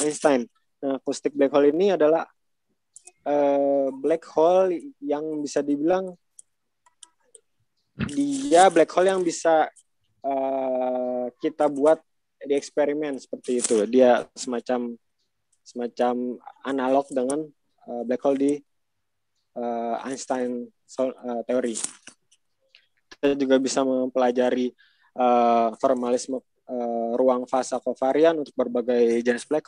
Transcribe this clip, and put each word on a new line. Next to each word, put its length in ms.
Einstein. 400
Nah, 160
akustik 320
black 240
hole 160
ini 240
adalah, 320
eh, 720
black 400
hole 400
yang 240
bisa 240
dibilang 480
dia 560
black 240
hole 160
yang 160
bisa, 480
eh, 1080
kita 320
buat 320
di 160
eksperimen 560
seperti 480
itu. 240
Dia 480
semacam, 640
semacam 720
analog 400
dengan, 320
eh, 160
black 240
hole 80
di, 180
eh, 480
Einstein 640
sol-, 320
eh, 320
teori. 280
Kita 320
juga 240
bisa 240
mempelajari, 880
eh, 540
formalisme, 640
eh, 480
ruang 320
fasa 320
kovarian 640
untuk 160
berbagai 640
jenis 240
black 200